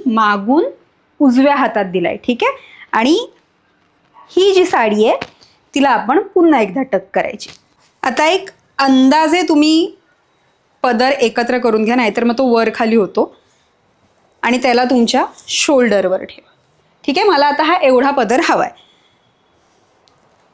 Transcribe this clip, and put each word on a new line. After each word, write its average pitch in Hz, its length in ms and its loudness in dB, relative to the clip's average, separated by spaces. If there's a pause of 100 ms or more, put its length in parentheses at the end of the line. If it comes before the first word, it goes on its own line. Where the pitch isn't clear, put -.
मागून 220 580 0 (560)
उजव्या 269 360 2
हातात 233 280 -2
दिलाय. 175 320 -4
ठीक 247 280 -4
आहे, 539 120 -4 (360)
आणि 254 240 2 (1120)
ही 392 240 2
जी 359 120 4
साडी 220 400 0
आहे 320 100 0 (580)
तिला 277 160 2
आपण 233 300 0 (140)
पुन्हा 320 260 4
एकदा 185 220 -4 (100)
टक 190 220 -4
करायची. - 360 -6 (520)
आता 285 240 0
एक 370 240 -2 (280)
अंदाजे 277 720 2
तुम्ही 320 460 2 (880)
पदर 247 300 0
एकत्र 247 460 -2
करून 226 260 0
घ्या, 233 120 0
नाहीतर 233 280 0
मग 233 100 0
तो 269 120 0
वर 226 280 2
खाली 226 220 0
होतो, 208 280 0 (1200)
आणि 240 160 -2
त्याला 247 260 0
तुमच्या 254 400 0 (240)
शोल्डरवर 202 760 0
ठेवा. - 260 -20 (540)
ठीक 277 140 -2
आहे, 427 100 0
मला 285 180 2
आता 285 160 -2
हा 349 160 0
एवढा 262 320 2
पदर 247 340 0
हवाय. 202 260 -2 (1800)